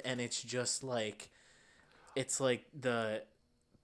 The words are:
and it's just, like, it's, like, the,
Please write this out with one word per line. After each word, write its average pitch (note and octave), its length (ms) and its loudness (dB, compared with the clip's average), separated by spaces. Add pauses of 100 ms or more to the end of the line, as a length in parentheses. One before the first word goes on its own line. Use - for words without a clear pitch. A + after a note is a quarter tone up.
and B2 160 0
it's A#2+ 220 -2
just, A#2+ 420 0
like, A#2 460 -2 (840)
it's, C3 260 0
like, B2 240 4 (120)
the, A#2 460 2 (600)